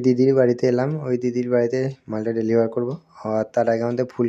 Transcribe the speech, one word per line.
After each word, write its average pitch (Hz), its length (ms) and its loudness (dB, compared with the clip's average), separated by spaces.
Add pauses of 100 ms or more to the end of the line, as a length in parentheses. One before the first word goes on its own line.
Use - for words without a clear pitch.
দিদির 127 320 4
বাড়িতে 123 340 2
এলাম, 127 180 0 (180)
ওই 127 140 0
দিদির 123 320 -2
বাড়িতে 120 260 0 (300)
মালটা 110 280 -4
ডেলিভার 113 360 2
করব। 120 160 -4 (340)
আর 110 200 -2 (100)
তার 117 180 2
আগে 113 160 -2
আমাদের 123 240 -2
ফুল 120 160 0